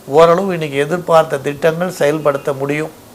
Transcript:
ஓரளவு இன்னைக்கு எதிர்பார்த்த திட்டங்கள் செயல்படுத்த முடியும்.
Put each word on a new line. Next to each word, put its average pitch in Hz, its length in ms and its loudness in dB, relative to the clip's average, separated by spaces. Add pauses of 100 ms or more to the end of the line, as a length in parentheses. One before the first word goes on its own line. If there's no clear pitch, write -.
ஓரளவு 170 460 4
இன்னைக்கு 156 240 -4
எதிர்பார்த்த 156 600 0
திட்டங்கள் 160 540 -2
செயல்படுத்த 147 640 -2
முடியும். 143 360 -4 (260)